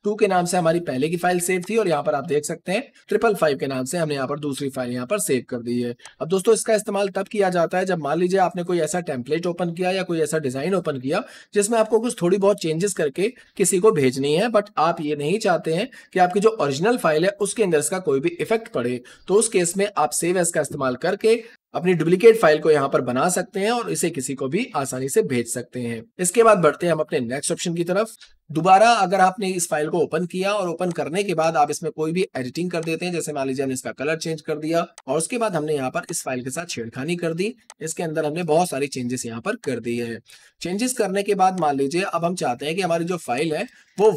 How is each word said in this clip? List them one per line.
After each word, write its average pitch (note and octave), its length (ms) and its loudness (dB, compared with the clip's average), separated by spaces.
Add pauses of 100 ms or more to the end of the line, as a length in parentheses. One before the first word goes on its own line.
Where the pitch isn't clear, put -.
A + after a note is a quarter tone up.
टू G#3 120 0
के G#3+ 120 4
नाम F3+ 180 2
से F3+ 120 0
हमारी E3 240 2
पहले C#3 280 -2
की F3 80 -2
फाइल F3+ 220 0
सेव F3+ 300 -2
थी A3 80 0
और G#3+ 100 2
यहाँ D3 160 0
पर D3 120 0
आप C#3 100 -4
देख D3+ 200 0
सकते F3 260 -6
हैं A3 120 -2 (260)
ट्रिपल G#3+ 260 2
फ़ाइव D3+ 220 2
के C#3+ 100 -6
नाम C3 180 -4
से F3 120 -6
हमने D3+ 180 -2
यहाँ C3+ 120 -4
पर C#3+ 120 -6
दूसरी C#3+ 300 -4
फाइल B2+ 220 -6
यहाँ B2 140 -6
पर G#3 140 -2
सेव C3 300 0
कर A#2+ 120 -6
दी A#2+ 200 -2
है। A#2+ 120 -4 (260)
अब C#3+ 80 -4
दोस्तों, F#3+ 260 2
इसका A3 220 2
इस्तेमाल G3+ 340 -2
तब G3 180 -6
किया G3 220 0
जाता F3 280 0
है F#3 80 0
जब F#3 140 -2
मान D3+ 200 -2
लीजिए F3+ 200 2
आपने F3+ 240 0
कोई F3+ 160 0
ऐसा D#3+ 220 0
टेम्पलेट D3+ 460 -4
ओपन F3 260 -2
किया F3+ 180 -2
या F#3+ 120 -2
कोई E3+ 180 -2
ऐसा D#3 180 0
डिजाइन C#3+ 360 -2
ओपन D#3 240 -2
किया C#3 240 -2 (300)
जिसमें G#3 260 2
आपको A3 200 2
कुछ A#3 220 -2
थोड़ी F3 160 2
बहुत G3+ 240 2
चेंजेस E3+ 320 -2
करके E3+ 380 -2 (260)
किसी F#3+ 220 2
को G#3+ 120 6
भेजनी C#3 420 2
है, F#3 160 2
but G#3 200 0 (100)
आप E3 220 2
ये D3+ 140 -2
नहीं D3+ 240 -2
चाहते E3 340 0
हैं G3+ 160 -2 (240)
कि F#3 60 0
आपकी F3+ 200 4
जो A3 200 4
ओरिजिनल D#3+ 400 2
फाइल D#3+ 260 2
है G3 60 4 (100)
उसके G3+ 220 0
अंदर E3+ 160 4
इसका D3 220 -2
कोई C#3 180 2
भी D#3 120 -2
इफेक्ट A3 400 -4
पड़े, B2 280 -2 (280)
तो F3+ 60 0
उस A3 160 4
केस F3+ 280 0
में G3+ 100 2 (100)
आप D3+ 160 2
सेव F3+ 240 0
एज E3+ 140 0
का D#3+ 100 0
इस्तेमाल C3+ 360 -2
करके A3 440 0 (340)
अपनी F3 180 2
डुप्लीकेट F3+ 460 6
फाइल D#3 200 6
को D#3+ 120 4
यहाँ C#3 180 4
पर D3 140 2
बना B2+ 260 0
सकते F3+ 300 -4
हैं G3+ 120 0
और A#3 200 -2
इसे E3 180 -2
किसी C3+ 260 -6
को C3+ 120 -4
भी F#3+ 180 -2 (100)
आसानी C3 340 -4
से A3 140 2
भेज A#2+ 240 -2
सकते B2 320 -8
हैं। A#2 220 -6 (180)
इसके F#3 240 2
बाद A3 140 8
बढ़ते D#3+ 280 2
हैं E3+ 80 2
हम D#3 60 -2
अपने D#3 200 -2
नेक्स्ट B2 320 -6
ऑप्शन - 240 -4
की E3+ 80 -2
तरफ। F#3+ 280 -2 (380)
दोबारा F#3 420 6
अगर G3 280 2
आपने F#3 300 2
इस F#3 200 -2
फाइल D3+ 200 -2
को F3 100 0
ओपन E3 260 0
किया F#3 280 -2
और G3+ 160 -2
ओपन F3 220 -2
करने F3 320 -4
के G3+ 100 -2
बाद E3 240 2
आप D3+ 140 4
इसमें D3+ 200 -4
कोई D#3 200 -4
भी F3+ 140 0 (100)
एडिटिंग C3 360 -4
कर E3+ 120 -4
देते D#3+ 220 -4
हैं, F3+ 80 -4
जैसे D#3 200 -4
मान C#3 140 -4
लीजिए C3+ 160 -2
हमने C3+ 100 -2
इसका B2+ 200 -8
कलर D#3+ 240 -4
चेंज D#3+ 240 -6
कर D#3 160 -6
दिया E3 280 -2 (220)
और D#3+ 100 0
उसके E3 200 -2
बाद E3+ 180 -2
हमने D3+ 200 0
यहाँ C3 140 -2
पर E3+ 220 -6
इस - 120 -6
फाइल B2+ 200 -6
के C3 60 -6
साथ D#3+ 180 -8
छेड़खानी C3 480 -6
कर E3+ 180 -4
दी, G3 200 -4 (280)
इसके D#3+ 220 -8
अंदर D#3+ 220 -2
हमने D#3 200 -4
बहुत E3 240 2
सारी C#3+ 200 -4
चेंजेस B2 360 -6
यहाँ A#2 160 -10
पर G3+ 220 -4
कर B2+ 160 -4
दी A#2+ 180 -4
है। A#2 220 -6 (420)
चेंजेस G#3+ 320 -2
करने G3+ 300 -2
के G3+ 120 0
बाद F#3 240 2
मान D3+ 160 2
लीजिए C#3 280 0
अब E3+ 220 -2
हम F3 100 0
चाहते C#3 300 -4
हैं D#3+ 100 -2
कि G3 60 -2
हमारी E3+ 240 0
जो F3 140 -4
फाइल D3 340 -2
है F#3 140 -4 (300)
वो G#3+ 200 6